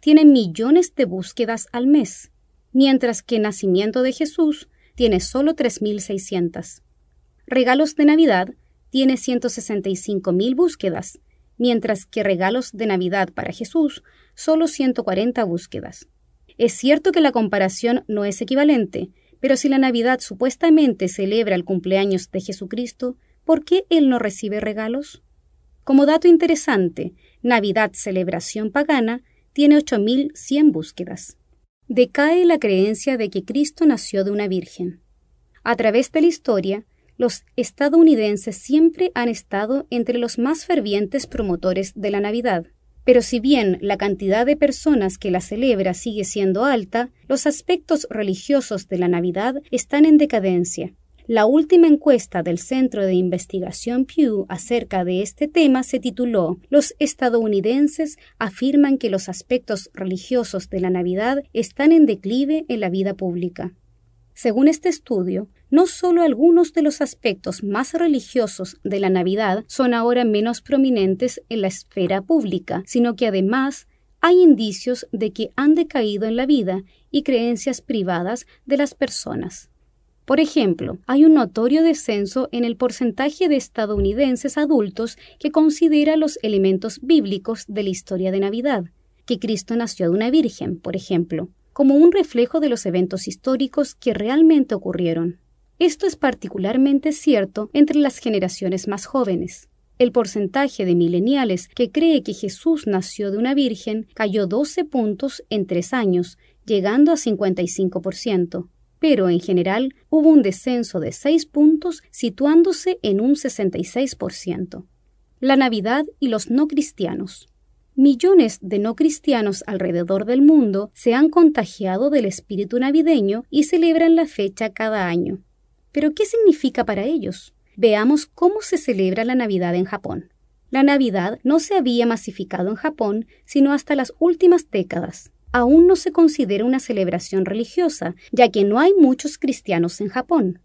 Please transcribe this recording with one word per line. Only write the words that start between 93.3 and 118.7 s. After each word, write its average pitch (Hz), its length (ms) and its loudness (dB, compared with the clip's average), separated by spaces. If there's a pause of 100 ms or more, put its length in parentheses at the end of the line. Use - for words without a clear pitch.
que - 180 -4
realmente 277 640 4
ocurrieron. 175 640 -4 (380)
Esto 339 280 0
es 330 100 -2
particularmente 269 960 0
cierto 214 600 0
entre 294 260 2
las 277 200 0
generaciones 190 720 -4
más 202 180 -6
jóvenes. 196 640 -4 (280)
El 247 140 2
porcentaje 214 720 -2
de 180 100 2
millennials 185 720 0
que - 220 -4
cree 311 320 2
que 202 120 -10
Jesús 294 520 -4
nació 196 440 -4
de 202 80 -4
una 254 160 -2
virgen 226 580 -2
cayó 208 340 -2
doce 285 380 -2
puntos 240 640 -4
en 202 180 -4
tres 175 280 -4
años, 185 420 -2 (300)
llegando 220 440 2
a 320 60 2
cincuenta 196 460 -2
y 175 60 -2
cinco 185 340 -4
por 190 120 -6
ciento. 175 540 -4 (300)
Pero, 226 320 2
en 175 100 2
general, 190 540 -2 (160)
hubo 311 180 4
un 302 140 8
descenso 220 580 -4
de 151 100 -6
seis 311 360 -2
puntos, 311 640 0
situándose 330 920 0
en 196 180 0
un 254 160 2
sesenta 226 440 -4
y 180 60 -6
seis 262 300 -4
por - 200 -8
ciento. 180 520 -10 (540)
La 269 160 2
Navidad 247 480 0 (160)
y 277 80 0
los 220 220 -4
no 285 180 2
cristianos. 269 800 -6 (460)
Millones 277 680 4
de 196 160 -4